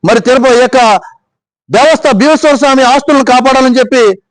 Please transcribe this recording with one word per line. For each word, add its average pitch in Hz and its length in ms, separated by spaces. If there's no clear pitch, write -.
మరి 220 160
తిరుపతి 247 380
యొక్క 254 200
దేవస్థ-, 285 460
భీమేశ్వర 294 380
స్వామి 269 280
ఆస్తులను 269 420
కాపాడాలని 254 540
చెప్పి 240 340